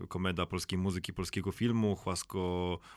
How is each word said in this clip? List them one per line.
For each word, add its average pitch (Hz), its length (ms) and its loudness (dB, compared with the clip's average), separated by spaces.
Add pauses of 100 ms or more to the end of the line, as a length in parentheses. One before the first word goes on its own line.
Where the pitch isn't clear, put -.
Komeda, 90 380 0
polskiej 92 340 -2
muzyki, 92 340 0
polskiego 92 380 -2
filmu, 113 440 2
Chłasko 90 840 0 (180)